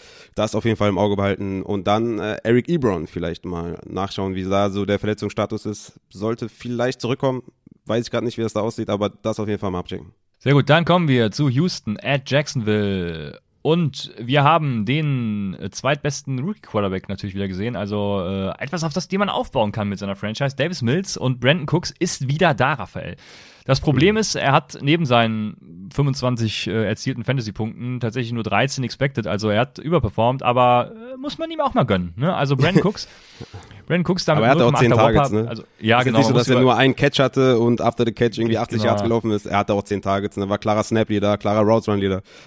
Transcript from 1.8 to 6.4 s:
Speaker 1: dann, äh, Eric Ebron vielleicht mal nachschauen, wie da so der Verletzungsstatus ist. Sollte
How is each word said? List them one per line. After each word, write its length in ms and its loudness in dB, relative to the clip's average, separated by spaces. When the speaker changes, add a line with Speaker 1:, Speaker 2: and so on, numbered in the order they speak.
Speaker 1:
dann, 320 0
äh, 260 -4
Eric 240 4
Ebron 380 0
vielleicht 400 -8
mal 420 -8
nachschauen, 460 -4
wie 100 -4
da 240 2
so 160 -4
der 140 0
Verletzungsstatus 680 -4
ist. 340 -10
Sollte 400 -4